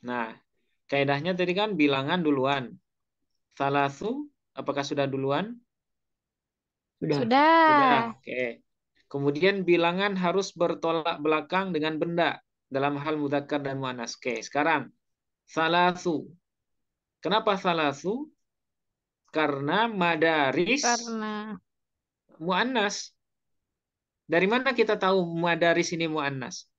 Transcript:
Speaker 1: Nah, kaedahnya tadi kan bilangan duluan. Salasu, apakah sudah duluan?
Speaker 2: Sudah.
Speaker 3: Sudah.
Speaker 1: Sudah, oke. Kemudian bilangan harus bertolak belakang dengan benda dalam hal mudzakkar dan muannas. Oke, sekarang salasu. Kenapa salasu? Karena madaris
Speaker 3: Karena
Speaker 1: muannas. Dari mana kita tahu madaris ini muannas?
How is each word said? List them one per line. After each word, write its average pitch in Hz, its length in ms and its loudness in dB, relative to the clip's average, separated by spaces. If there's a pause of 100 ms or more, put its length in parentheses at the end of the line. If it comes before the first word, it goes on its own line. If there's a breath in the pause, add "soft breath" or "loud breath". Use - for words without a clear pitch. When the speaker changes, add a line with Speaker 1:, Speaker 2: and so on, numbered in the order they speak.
Speaker 1:
Nah, 120 240 -6 (560)
kaedahnya 143 480 0
tadi 180 160 -2
kan 208 240 -2
bilangan 147 480 2
duluan. 135 480 0 (800)
Salasu, 143 720 -2 (320)
apakah 135 240 -4
sudah 143 240 -2
duluan? 139 480 -2 (1400)
Speaker 2:
Sudah. 156 240 -2
Speaker 3:
Sudah. 269 400 4
Speaker 1:
Sudah, 294 400 6 (160)
oke. 127 260 -6 (680)
Kemudian 151 560 0
bilangan 175 480 2
harus 185 400 0
bertolak 165 640 -2
belakang 156 560 0
dengan 156 240 -2
benda 170 400 0 (320)
dalam 139 260 0
hal 151 220 -4
mudzakkar 143 420 -2
dan 135 220 -6
muannas. 123 340 -8
Oke, 117 240 -6
sekarang 143 480 -2 (560)
salasu. 175 840 0 (880)
Kenapa 202 380 0
salasu? 175 720 -2 (1000)
Karena 151 580 0
madaris 170 960 2
Speaker 3:
Karena 220 760 -4 (800)
Speaker 1:
muannas. 202 720 -2 (1200)
Dari 170 160 4
mana 254 240 0
kita 226 240 2
tahu 190 400 2
madaris 170 560 2
ini 165 160 -4
muannas? 143 720 -6